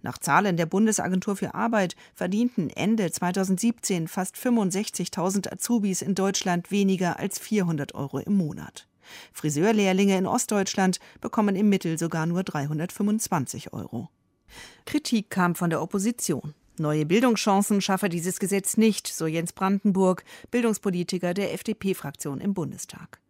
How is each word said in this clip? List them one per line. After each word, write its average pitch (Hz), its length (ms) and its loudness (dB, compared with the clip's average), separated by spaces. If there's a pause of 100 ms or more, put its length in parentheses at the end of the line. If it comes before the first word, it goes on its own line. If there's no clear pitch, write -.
Nach - 160 -8
Zahlen 180 400 2
der 170 80 2
Bundesagentur 190 720 0
für - 180 -6
Arbeit 208 420 0 (180)
verdienten 202 560 0
Ende 202 400 0
zweitausendsiebzehn 185 960 0
fast - 300 -6
fünfundsechzigtausend 196 1120 0
Azubis 202 480 0
in 170 140 -2
Deutschland 190 560 0
weniger 190 480 2
als - 200 -6
vierhundert 170 560 -2
Euro 135 240 -6
im - 200 0
Monat. 139 500 -6 (460)
Friseurlehrlinge 190 800 4
in 190 100 2
Ostdeutschland 196 720 2 (220)
bekommen 208 360 0
im 208 120 4
Mittel 185 300 2
sogar 165 260 0
nur 170 180 0
dreihundertfünfundzwanzig 160 1300 -2
Euro. - 340 -8 (800)
Kritik 240 440 -2
kam 175 240 2
von 170 140 0
der 156 140 0
Opposition. 185 720 -2 (240)
Neue 151 260 2
Bildungschancen 202 800 4
schaffe 196 260 0
dieses 175 320 -4
Gesetz 196 380 0
nicht, 220 280 4
so - 200 -6
Jens 165 260 -4
Brandenburg, 190 720 2 (260)
Bildungspolitiker 185 840 0
der 196 180 -2
F-D-P-Fraktion 180 880 -4
im 196 140 -2
Bundestag. - 760 -10